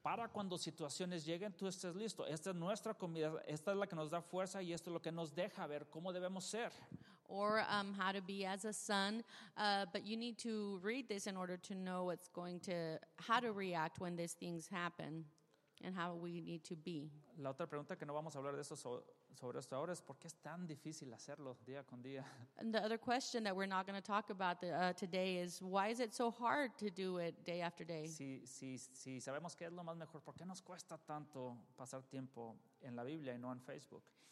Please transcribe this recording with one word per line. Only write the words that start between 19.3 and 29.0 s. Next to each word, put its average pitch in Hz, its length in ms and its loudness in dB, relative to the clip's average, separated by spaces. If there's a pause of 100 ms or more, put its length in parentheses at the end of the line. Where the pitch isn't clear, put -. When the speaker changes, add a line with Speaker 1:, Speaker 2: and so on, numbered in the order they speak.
Speaker 1:
sobre 123 240 -4
esto 131 180 -4
ahora 170 160 0
es 165 80 -4
¿por - 160 -12
qué - 120 -16
es - 120 -12
tan 170 260 -6
difícil 147 460 -6
hacerlo 135 540 -8
día 135 200 -6
con 123 160 -10
día? 135 220 -6 (340)
Speaker 2:
And 220 160 0
the 208 80 6
other 220 140 2
question 240 480 2
that 196 100 4
we're 190 140 2
not 190 180 4
gonna 196 140 -2
talk 214 300 2
about 185 320 2
the, 175 100 0
uh, 180 220 6
today 185 420 4
is 175 240 0
why 190 280 6
is 233 120 2
it 226 140 2
so 233 160 6
hard 247 480 4
to 208 100 2
do 185 300 2
it 170 260 0
day 175 160 0
after 170 240 -2
day? 160 220 -4
Speaker 1:
Si, 139 400 -6
si, 131 320 -8
si 131 420 -8